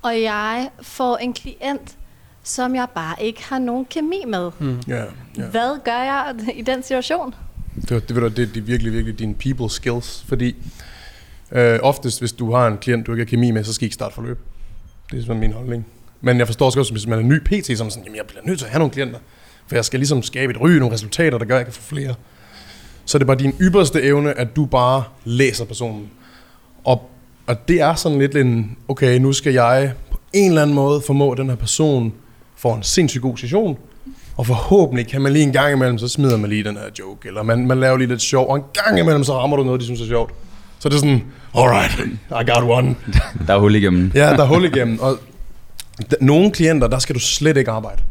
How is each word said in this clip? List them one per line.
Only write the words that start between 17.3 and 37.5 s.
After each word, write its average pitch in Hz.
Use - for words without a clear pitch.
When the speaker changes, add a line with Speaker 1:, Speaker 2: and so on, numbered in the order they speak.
Speaker 3:
P -
T, -
så 131
er -
man 107
sådan, 113
"Jamen, 107
jeg 107
bliver -
nødt 180
til 135
at 110
have 131
nogle 156
klienter, 127
for -
jeg 117
skal 131
ligesom 139
skabe 127
et 110
ry, 156
nogle 131
resultater, 117
der 117
gør, 113
at 131
jeg 120
kan 117
få -
flere." 139
Så -
er -
det 135
bare 131
din 139
ypperste 180
evne, 143
at 120
du 151
bare 127
læser 120
personen. 107
Og, 127
og 120
det 170
er 156
sådan 156
lidt 139
en, 117
"Okay, 127
nu 135
skal 135
jeg 127
på -
en 196
eller 160
anden 147
måde 143
formå, 139
at 123
den 135
her 120
person 117
får 113
en 107
sindssygt 135
god 123
session, 156
og 117
forhåbentlig 127
kan 135
man 139
lige 151
en 139
gang 139
imellem, 127
så 120
smider 131
man 104
lige 107
den 104
her 104
joke, 98
eller 104
man, 117